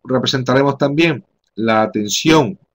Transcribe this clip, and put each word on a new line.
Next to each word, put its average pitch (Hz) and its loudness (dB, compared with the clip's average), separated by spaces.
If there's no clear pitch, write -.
representaremos 127 0
también 143 0
la 110 0
tensión 110 0